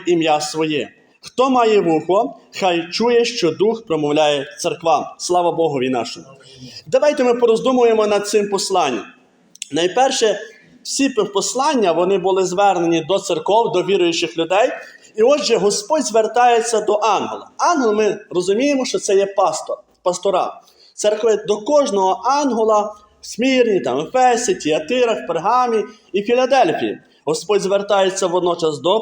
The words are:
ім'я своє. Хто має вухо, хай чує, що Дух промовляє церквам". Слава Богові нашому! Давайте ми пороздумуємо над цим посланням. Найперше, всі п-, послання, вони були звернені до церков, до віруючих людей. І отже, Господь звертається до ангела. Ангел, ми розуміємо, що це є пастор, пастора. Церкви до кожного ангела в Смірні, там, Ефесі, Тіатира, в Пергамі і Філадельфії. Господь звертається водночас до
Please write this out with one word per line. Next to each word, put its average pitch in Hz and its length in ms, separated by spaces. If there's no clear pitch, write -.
ім'я 160 340
своє. 156 480
Хто 262 300
має 226 300
вухо, 180 540
хай 170 300
чує, 233 340
що 170 260
Дух 220 360
промовляє 147 600
церквам". 151 460
Слава 175 340
Богові 147 360
нашому! 120 380
Давайте 277 380
ми 240 100
пороздумуємо 226 720
над 202 220
цим 208 200
посланням. 175 560
Найперше, 208 640
всі - 260
п-, 214 160
послання, 214 680
вони 180 260
були 190 260
звернені 175 640
до 196 100
церков, 185 540
до 175 100
віруючих 165 560
людей. 185 320
І 214 60
отже, 277 340
Господь 208 500
звертається 226 720
до 208 120
ангела. 151 640
Ангел, 277 340
ми 208 260
розуміємо, 226 540
що - 140
це 202 160
є 196 120
пастор, 196 500
пастора. 180 580
Церкви 214 540
до 214 120
кожного 202 640
ангела 220 680
в - 60
Смірні, 240 540
там, 123 200
Ефесі, 240 540
Тіатира, 233 580
в - 140
Пергамі 220 580
і 202 100
Філадельфії. 240 800
Господь 170 380
звертається 196 640
водночас 170 520
до 185 240